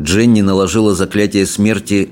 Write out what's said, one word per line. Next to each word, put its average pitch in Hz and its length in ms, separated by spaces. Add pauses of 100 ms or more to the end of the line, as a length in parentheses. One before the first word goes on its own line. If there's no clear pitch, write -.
Дженни 107 400
наложила 98 540
заклятие 98 500
смерти 101 680